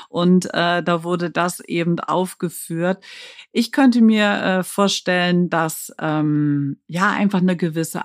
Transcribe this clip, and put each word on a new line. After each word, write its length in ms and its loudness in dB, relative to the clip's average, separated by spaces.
und, 440 4
äh, 300 0
da 220 -2
wurde 260 -2
das 300 -2
eben 400 -2
aufgeführt. 1040 -4
Ich 180 -2
könnte 320 4
mir, 400 4
äh, 220 0
vorstellen, 840 0
dass, 520 -4
ähm, 880 0
ja, 220 0
einfach 300 0
eine 160 2
gewisse 480 -4